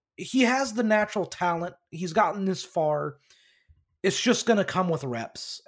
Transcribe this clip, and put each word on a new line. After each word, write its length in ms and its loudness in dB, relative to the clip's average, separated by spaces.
he 260 0
has 320 2
the 80 0
natural 440 2
talent. 480 -2
He's 220 -6
gotten 320 2
this 200 -2
far. 540 -2
It's 180 0
just 260 2
gonna 180 4
come 240 0
with 160 -2
reps, 640 -8